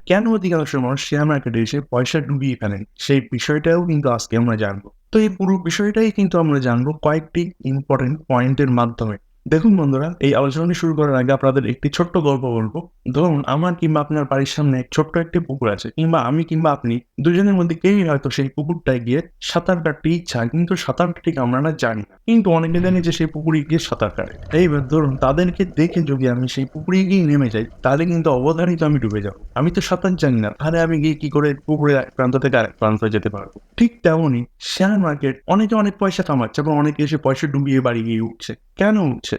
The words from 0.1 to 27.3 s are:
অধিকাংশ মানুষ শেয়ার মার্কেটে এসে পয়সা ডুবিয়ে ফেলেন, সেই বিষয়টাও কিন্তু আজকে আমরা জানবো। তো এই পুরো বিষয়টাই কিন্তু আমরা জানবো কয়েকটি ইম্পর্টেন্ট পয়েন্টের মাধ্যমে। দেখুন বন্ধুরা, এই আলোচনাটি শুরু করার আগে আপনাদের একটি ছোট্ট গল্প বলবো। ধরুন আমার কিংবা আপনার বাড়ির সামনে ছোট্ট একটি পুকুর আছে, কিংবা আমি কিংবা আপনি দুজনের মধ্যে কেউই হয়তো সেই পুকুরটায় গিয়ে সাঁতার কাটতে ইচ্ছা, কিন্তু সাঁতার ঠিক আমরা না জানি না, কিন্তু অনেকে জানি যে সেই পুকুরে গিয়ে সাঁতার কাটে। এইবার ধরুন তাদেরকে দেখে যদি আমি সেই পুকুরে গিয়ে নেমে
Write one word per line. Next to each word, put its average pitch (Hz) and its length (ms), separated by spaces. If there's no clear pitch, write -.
অধিকাংশ 170 420
মানুষ 131 340
শেয়ার 147 160
মার্কেটে 127 360
এসে 143 200
পয়সা 127 380
ডুবিয়ে 135 360
ফেলেন, 101 280
সেই 139 240
বিষয়টাও 156 540
কিন্তু 147 240
আজকে 113 280
আমরা 117 180
জানবো। 101 360
তো 220 80
এই 214 100
পুরো 190 280
বিষয়টাই 208 540
কিন্তু 185 280
আমরা 151 200
জানবো 127 320
কয়েকটি 160 500
ইম্পর্টেন্ট 135 640
পয়েন্টের 131 440
মাধ্যমে। 117 460
দেখুন 185 300
বন্ধুরা, 147 420
এই 139 160
আলোচনাটি 143 380
শুরু 165 220
করার 147 200
আগে 127 160
আপনাদের 135 340
একটি 123 240
ছোট্ট 170 280
গল্প 139 280
বলবো। 117 440
ধরুন 151 340
আমার 165 280
কিংবা 156 260
আপনার 147 240
বাড়ির 135 200
সামনে 135 460
ছোট্ট 151 260
একটি 170 220
পুকুর 135 300
আছে, 101 260
কিংবা 165 240
আমি 139 240
কিংবা 160 280
আপনি 123 280
দুজনের 180 320
মধ্যে 170 220
কেউই 190 320
হয়তো 143 220
সেই 135 260
পুকুরটায় 147 440
গিয়ে 123 220
সাঁতার 175 420
কাটতে 156 260
ইচ্ছা, 165 360
কিন্তু 170 300
সাঁতার - 320
ঠিক 160 120
আমরা 127 240
না 160 100
জানি 113 380
না, - 60
কিন্তু 220 260
অনেকে 165 280
জানি 185 220
যে 165 100
সেই 160 140
পুকুরে 156 360
গিয়ে 156 180
সাঁতার - 300
কাটে। - 480
এইবার 147 300
ধরুন 143 300
তাদেরকে 175 480
দেখে 170 360
যদি 135 280
আমি 123 180
সেই 135 180
পুকুরে 180 400
গিয়ে 185 200
নেমে 143 240